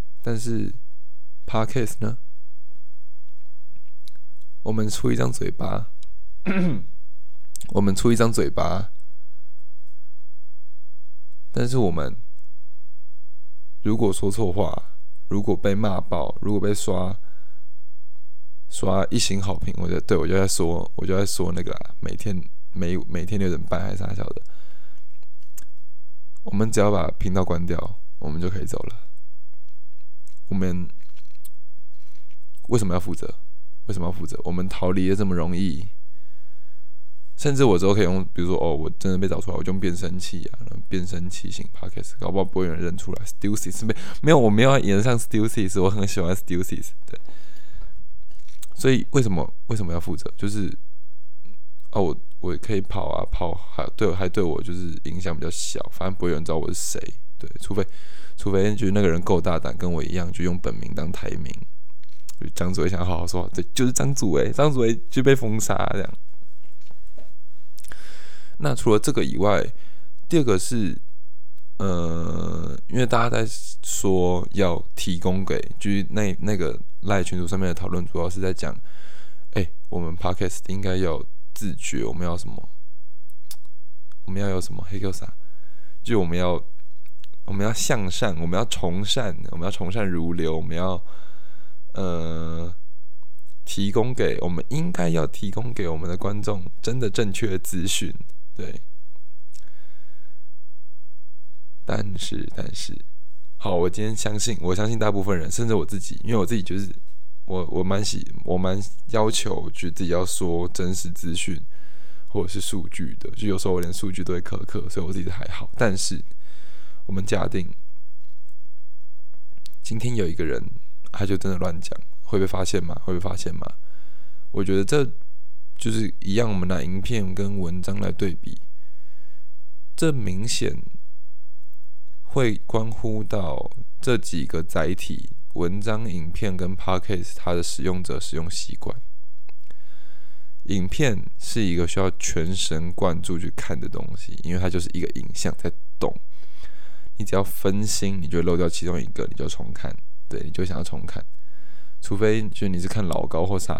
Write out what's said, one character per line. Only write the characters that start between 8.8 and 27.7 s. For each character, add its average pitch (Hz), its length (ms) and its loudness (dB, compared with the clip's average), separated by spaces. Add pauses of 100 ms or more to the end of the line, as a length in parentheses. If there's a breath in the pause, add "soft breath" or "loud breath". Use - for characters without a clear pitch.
但 123 160 2
是 127 100 2
我 101 140 2
们 69 240 0 (1700)
如 107 140 0
果 104 160 2
说 95 180 0
错 98 220 0
话， - 420 0 (320)
如 101 160 0
果 101 120 2
被 98 200 0
骂 101 240 0
爆， - 420 0
如 104 100 0
果 101 100 0
被 101 120 0
刷， 92 460 0 (1500 soft breath)
刷 95 400 0
一 - 100 0
星 95 220 0
好 95 160 0
评， - 200 0
我 87 120 0
就， 85 100 0
对， - 160 2
我 78 100 2
就 87 80 0
在 95 140 2
说， 85 480 0
我 - 100 0
就 92 120 2
在 101 80 2
说 87 260 0
那 87 100 0
个 90 100 -2
啦， - 280 -2
每 - 160 -2
天， 92 260 0 (300)
每， 92 240 0 (140)
每 85 160 0
天 104 120 0
六 95 120 2
点 82 140 0
半 85 180 0
还 98 100 0
是 - 60 0
啥 95 160 -2
小 98 100 -2
的， - 180 0 (2000 soft breath)
我 - 80 0
们 107 200 0
只 110 80 2
要 104 100 4
把 87 180 2 (120)
频 92 140 2
道 95 100 2
关 87 220 0
掉， 85 340 0 (200)